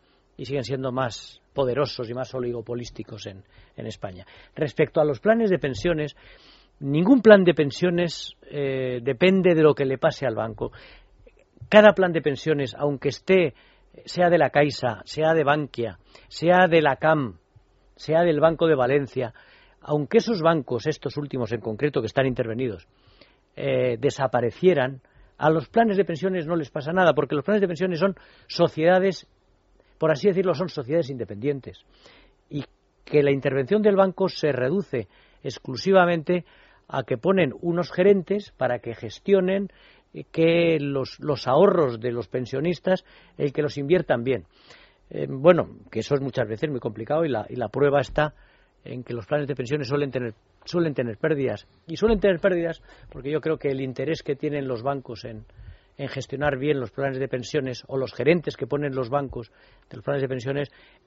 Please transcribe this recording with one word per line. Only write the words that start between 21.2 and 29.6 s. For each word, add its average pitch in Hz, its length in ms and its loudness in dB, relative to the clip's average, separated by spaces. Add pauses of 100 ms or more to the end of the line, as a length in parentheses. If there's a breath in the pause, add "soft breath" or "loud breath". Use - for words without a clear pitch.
en 117 80 -4
concreto 127 400 -2
que 110 60 -4
están 135 200 0
intervenidos, 117 640 -4 (640 soft breath)
eh, 127 460 -2
desaparecieran, 131 1040 0 (340 soft breath)
a 151 140 4
los 160 180 0
planes 226 300 2
de 196 80 2
pensiones 175 400 -4
no 170 100 -2
les 151 140 -6
pasa 151 220 -8
nada, 180 200 6
porque 139 220 0
los 143 100 -2
planes 208 160 2
de 190 80 2
pensiones 175 320 -4
son 190 160 0 (320 soft breath)
sociedades, 175 800 2 (680 soft breath)